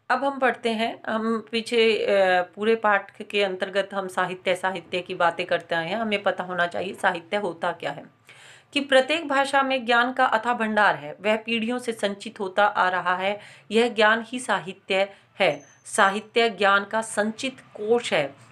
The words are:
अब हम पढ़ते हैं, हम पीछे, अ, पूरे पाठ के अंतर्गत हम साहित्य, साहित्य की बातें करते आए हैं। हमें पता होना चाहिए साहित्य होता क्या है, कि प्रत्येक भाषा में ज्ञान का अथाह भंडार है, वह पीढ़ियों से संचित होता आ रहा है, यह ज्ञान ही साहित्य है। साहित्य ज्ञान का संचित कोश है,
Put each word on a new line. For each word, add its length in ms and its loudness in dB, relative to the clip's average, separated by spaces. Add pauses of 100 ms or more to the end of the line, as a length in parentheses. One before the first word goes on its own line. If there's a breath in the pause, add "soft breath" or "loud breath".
(100)
अब 140 0
हम 140 -2
पढ़ते 320 0
हैं, 360 -2
हम 460 -2
पीछे, 400 2
अ, 500 2
पूरे 320 -2
पाठ 480 0
के 200 -2
अंतर्गत 520 -2
हम 140 -4
साहित्य, 460 -2
साहित्य 460 -4
की 140 -10
बातें 320 0
करते 280 -2
आए 140 -2
हैं। 80 -2
हमें 260 -2
पता 220 -2
होना 220 0
चाहिए 280 -6
साहित्य 420 -2
होता 360 -4
क्या 180 -8
है, 140 -12 (680 loud breath)
कि 80 0
प्रत्येक 480 2
भाषा 340 2
में 240 -2
ज्ञान 260 2
का 120 2
अथाह 300 0
भंडार 400 2
है, 260 -10
वह 160 0
पीढ़ियों 420 -4
से 140 -6
संचित 480 -6
होता 240 2
आ 240 2
रहा 280 0
है, 240 -2 (300 loud breath)
यह 180 4
ज्ञान 400 4
ही 100 -8
साहित्य 720 -2 (300 loud breath)
है। 260 2 (200 soft breath)
साहित्य 680 2
ज्ञान 340 2
का 180 -4
संचित 580 -4
कोश 520 -2
है, 220 0 (180 soft breath)